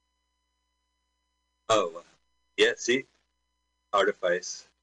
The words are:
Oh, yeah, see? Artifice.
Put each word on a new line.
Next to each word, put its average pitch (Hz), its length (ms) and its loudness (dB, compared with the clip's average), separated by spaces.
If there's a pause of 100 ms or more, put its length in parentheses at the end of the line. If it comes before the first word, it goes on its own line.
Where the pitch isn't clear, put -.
(1700)
Oh, 85 300 0 (560)
yeah, 110 200 4
see? 131 280 -2 (880)
Artifice. 95 720 -2 (160)